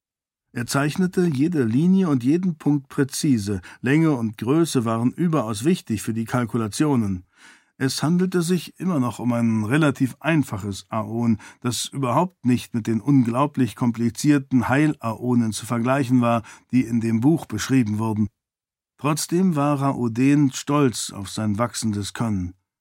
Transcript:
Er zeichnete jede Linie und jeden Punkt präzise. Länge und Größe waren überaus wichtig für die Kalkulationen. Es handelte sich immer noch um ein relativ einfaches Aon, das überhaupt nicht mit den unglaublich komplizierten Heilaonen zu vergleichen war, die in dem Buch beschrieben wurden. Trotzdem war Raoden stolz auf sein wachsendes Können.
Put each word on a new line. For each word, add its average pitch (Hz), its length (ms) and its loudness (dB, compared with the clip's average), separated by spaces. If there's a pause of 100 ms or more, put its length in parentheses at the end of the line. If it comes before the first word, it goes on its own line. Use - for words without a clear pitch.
(520)
Er 117 140 -6
zeichnete 175 640 0
jede 151 360 0
Linie 170 460 2
und 131 140 2
jeden 165 340 2
Punkt 143 320 0
präzise. 113 720 -2 (200)
Länge 151 320 4
und 113 240 -4
Größe 139 460 0
waren 117 280 0
überaus 131 520 -2
wichtig 143 380 -2
für 117 120 -6
die 113 120 -4
Kalkulationen. 113 1000 -2 (540)
Es 135 240 -4
handelte 180 400 0
sich 170 380 -4
immer 170 200 -2
noch 123 200 -2
um 117 120 -2
ein 113 320 0
relativ 139 560 0
einfaches 113 720 -2
Aon, 113 480 -2 (240)
das 123 240 -4
überhaupt 135 600 -2
nicht 123 280 0
mit 113 140 -2
den 113 120 0
unglaublich 127 760 2
komplizierten 120 920 0
Heilaonen 120 840 0
zu - 140 -10
vergleichen 127 520 0
war, 117 220 2 (300)
die 127 100 2
in 113 180 -2
dem 110 220 -2
Buch 151 240 2
beschrieben 107 540 0
wurden. 110 280 0 (680)
Trotzdem 165 580 0
war 143 240 0
Raoden 135 720 2
stolz 143 600 0
auf 95 180 -10
sein 107 280 -2
wachsendes 107 560 -4
Können. 95 400 -4 (280)